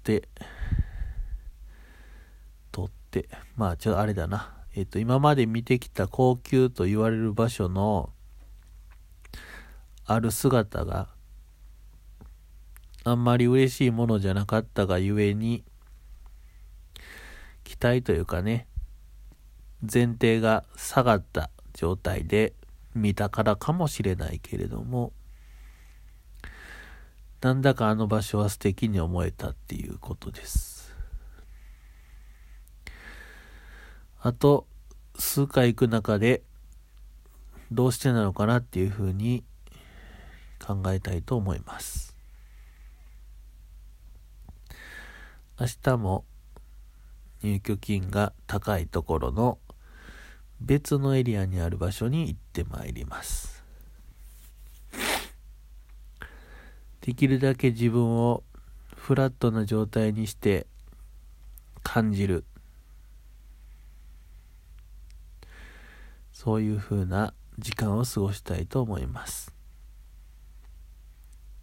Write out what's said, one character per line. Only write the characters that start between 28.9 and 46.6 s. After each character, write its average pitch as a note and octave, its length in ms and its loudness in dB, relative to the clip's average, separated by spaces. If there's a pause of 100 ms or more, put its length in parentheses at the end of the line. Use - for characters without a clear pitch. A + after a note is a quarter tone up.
思 F2 240 0
え F#2 80 -2
た - 180 -8
っ - 40 -8
て - 220 -12
い - 140 -8
う - 100 -12
こ - 160 -10
と - 160 -12
で - 140 -14
す。 - 500 -4 (3250)
あ B2 140 0
と、 C#3+ 320 6 (540)
数 - 260 0
回 B2 280 4
行 B2 120 2
く - 20 6
中 A2 300 2
で、 A2+ 240 4 (1300)
ど B2 160 4
う B2+ 40 4
し - 80 -4
て C3+ 120 2
な A2+ 120 4
の G2 100 2
か G#2 120 0
な A#2 120 4
っ A#2+ 40 2
て A#2+ 180 -6
い F#2+ 80 2
う - 20 0
ふ G2+ 160 -4
う F#2 80 0
に A#2 300 -2 (1200)
考 G2+ 220 -4
え F#2+ 120 0
た F#2+ 140 -6
い E2+ 80 -4
と - 140 -4
思 G2+ 180 0
い - 60 -6
ま - 200 -14
す。 - 360 -8 (3500)
明 B2 80 -2 (140)
日 B2+ 160 2
も F#2+ 280 -2 (1160)